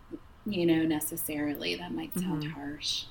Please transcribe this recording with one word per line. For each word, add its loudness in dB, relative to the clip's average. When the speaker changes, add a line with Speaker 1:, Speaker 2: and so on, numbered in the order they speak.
Speaker 1:
you, 0
you 6
know, 8
necessarily. 0
That -6
might -4
sound 0
Speaker 2:
Mm-hmm. -4
Speaker 1:
harsh. -4